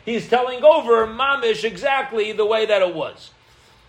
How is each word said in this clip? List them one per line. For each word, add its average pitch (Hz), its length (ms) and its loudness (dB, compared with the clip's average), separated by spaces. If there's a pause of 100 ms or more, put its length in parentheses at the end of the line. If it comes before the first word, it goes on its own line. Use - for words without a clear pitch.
he's 220 240 -6
telling 247 380 0
over 233 420 4
mamish 247 560 -2
exactly 226 680 -4
the 208 120 0
way 220 200 0
that 208 160 2
it 180 120 0
was. 139 380 -10 (580)